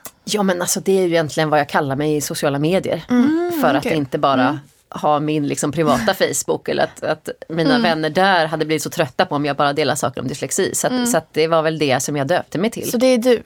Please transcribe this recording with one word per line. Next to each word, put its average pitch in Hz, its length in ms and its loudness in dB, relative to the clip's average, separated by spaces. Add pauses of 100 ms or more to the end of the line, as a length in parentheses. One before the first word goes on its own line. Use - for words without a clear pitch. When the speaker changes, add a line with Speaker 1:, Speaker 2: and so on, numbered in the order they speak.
(240)
Speaker 1:
Ja, 208 180 -2
men 185 180 2
alltså, 175 200 -2
det 190 180 0
är 190 40 2
ju 185 100 2
egentligen 156 380 0
vad 143 100 4
jag 147 80 0
kallar 147 280 0
mig 151 200 0
i 147 40 -2
sociala 143 380 -2
medier. 165 520 0
Speaker 2:
Mm. 302 400 2 (100)
Speaker 1:
För 151 140 2
att 143 120 0
Speaker 3:
okej. 190 100 0
Speaker 1:
inte 143 220 -4
bara 139 300 2
Speaker 3:
Mm. 147 100 -2 (320)
Speaker 1:
ha 151 300 0
min 151 280 -2
liksom 139 240 -2
privata 147 420 2
Facebook - 540 -2
eller 143 160 0
att, - 180 -8
att - 260 -4 (200)
mina 165 220 0
Speaker 3:
Mm. 233 120 2
Speaker 1:
vänner 156 280 0
där 185 360 2
hade 156 180 -2
blivit 156 180 -2
så 151 80 -6
trötta 170 360 -2
på 151 80 -6
om 147 100 0
jag 143 120 -2
bara 143 160 2
delar 143 220 0
saker - 260 -4
om 131 80 -6
dyslexi. 139 460 -4
Så - 120 -2
att, 160 60 -2
Speaker 3:
Mm. 247 140 0
Speaker 1:
så 240 100 0
att 160 160 -4
det 156 160 2
var 165 140 2
väl 160 160 -2
det 135 220 2
som 147 160 -4
jag 139 100 -2
döpte 156 320 -2
mig 214 120 0
till. - 200 -8
Speaker 2:
Så 254 60 -2
det 240 100 2
är 254 120 4
du, 233 280 2